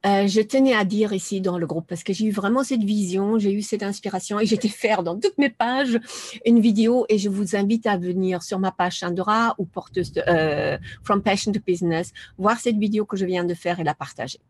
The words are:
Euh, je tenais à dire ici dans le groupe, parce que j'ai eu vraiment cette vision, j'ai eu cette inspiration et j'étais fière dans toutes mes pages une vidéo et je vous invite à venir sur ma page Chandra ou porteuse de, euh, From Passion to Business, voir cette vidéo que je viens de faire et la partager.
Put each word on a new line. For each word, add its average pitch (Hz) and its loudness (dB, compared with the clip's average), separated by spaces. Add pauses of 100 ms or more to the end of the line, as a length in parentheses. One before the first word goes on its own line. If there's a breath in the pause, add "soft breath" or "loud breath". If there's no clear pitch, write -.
Euh, 202 4
je 196 2
tenais 269 4
à 214 2
dire 208 0
ici 190 -4
dans 180 -2
le 170 -2
groupe, 165 -6
parce 170 -10
que 196 -4
j'ai 202 -2
eu 214 2
vraiment 208 0
cette 247 0
vision, 202 0
j'ai 202 2
eu 208 -2
cette 208 -4
inspiration 202 -4
et 220 2
j'étais 214 0
fière 208 0
dans 170 -4
toutes 381 0
mes 277 2
pages 240 0 (440 loud breath)
une 233 8
vidéo 226 4
et 214 4
je 196 0
vous 196 -2
invite 208 0
à 202 0
venir 180 -2
sur 190 -6
ma 190 0
page 180 -2
Chandra 202 0
ou 185 -4
porteuse - -6
de, 175 -2
euh, 151 0 (260 loud breath)
From 196 0
Passion 202 0
to 208 -2
Business, 170 -2 (240 loud breath)
voir 214 0
cette 233 0
vidéo 208 0
que 208 -8
je 190 -2
viens 180 -2
de 175 -2
faire 175 -4
et 170 -4
la 156 0
partager. - -10